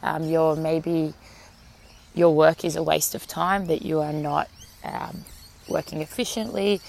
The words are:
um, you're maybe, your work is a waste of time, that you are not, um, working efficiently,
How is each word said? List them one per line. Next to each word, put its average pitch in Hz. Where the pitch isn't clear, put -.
um, 160
you're 160
maybe, 160
your 170
work 156
is 160
a 165
waste 156
of -
time, 180
that 160
you 156
are 151
not, 147
um, -
working 160
efficiently, 202